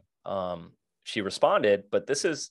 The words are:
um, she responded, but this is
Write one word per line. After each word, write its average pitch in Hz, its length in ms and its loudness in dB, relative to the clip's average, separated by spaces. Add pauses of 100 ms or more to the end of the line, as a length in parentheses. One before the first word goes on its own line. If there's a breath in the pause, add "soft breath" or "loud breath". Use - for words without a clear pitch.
(260)
um, 90 460 -6 (320)
she - 180 -4
responded, 101 680 2
but 101 160 0
this 139 200 0
is 156 240 -4